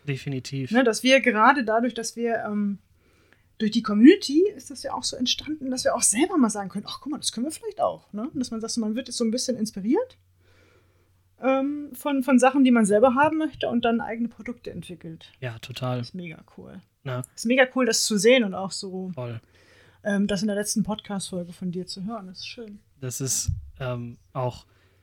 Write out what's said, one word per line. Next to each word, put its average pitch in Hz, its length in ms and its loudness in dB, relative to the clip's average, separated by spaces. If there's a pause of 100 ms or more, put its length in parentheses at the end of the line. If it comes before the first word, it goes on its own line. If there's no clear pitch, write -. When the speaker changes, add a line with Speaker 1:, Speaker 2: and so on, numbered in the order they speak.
Speaker 1:
definitiv. 135 680 -6
Speaker 2:
Ne, 240 100 6
dass 226 220 2
wir 262 160 6
gerade 247 440 4
dadurch, 226 300 0
dass 226 220 -8
wir, 233 280 -2
ähm, 208 360 -2 (800)
durch 214 120 0
die 233 120 0
Community 277 600 8 (140)
ist - 160 -18
das 254 100 -14
ja - 120 -8
auch 247 100 -6
so - 120 -6
entstanden, 269 540 -4
dass 254 140 -4
wir 269 100 2
auch 233 80 -2
selber 349 340 2
mal 240 140 4
sagen 202 200 -6
können, - 180 -10
„Ach, - 120 -12
guck 285 120 -10
mal, 277 60 -6
das - 120 -6
können 240 160 -4
wir 320 60 -6
vielleicht - 280 -10
auch“, - 320 -4
ne? 214 160 -8
Und 330 120 -8
dass 247 100 -6
man 220 100 -8
sagt, 220 120 -8
so, 240 80 -2
man 220 160 -4
wird 254 100 -6
jetzt 240 100 -12
so 240 80 0
ein 226 60 2
bisschen 247 260 -2
inspiriert, 220 600 -2 (1200)
ähm, 277 540 0
von, 277 300 -2
von 262 160 6
Sachen, 262 240 6
die 254 80 6
man 233 120 6
selber 208 300 6
haben 311 240 2
möchte 311 300 -4
und 233 160 0
dann 233 160 0
eigene 233 280 -6
Produkte 240 440 -14
entwickelt. 165 680 -14
Speaker 1:
Ja, 117 220 -10
total. 127 380 -6
Speaker 2:
Das 120 100 -8
ist - 60 -14
mega 175 280 -14 (140)
cool. - 260 -18 (220)
Speaker 1:
Ja. 127 180 -6
Speaker 2:
Das - 200 -14
ist - 40 -6
mega 262 180 6 (120)
cool, 254 100 2
das 226 180 0
zu 214 140 0
sehen 240 240 6
und 196 120 -4
auch 185 180 -8
so, 185 420 -10
Speaker 1:
Voll. 120 260 -8 (600)
Speaker 2:
ähm, 202 240 0
das 202 160 -2
in 214 60 0
der 202 80 -2
letzten 208 260 0
Podcast-Folge 190 680 -8
von 180 180 -8
dir 180 160 -8
zu 196 160 -12
hören. 208 240 -10
Das 185 120 -18
ist - 80 -14
schön. 208 340 -16 (200)
Speaker 1:
Das 127 200 -8
ist, - 320 -2 (260)
ähm, 120 400 -8 (140)
auch 127 340 -6 (360)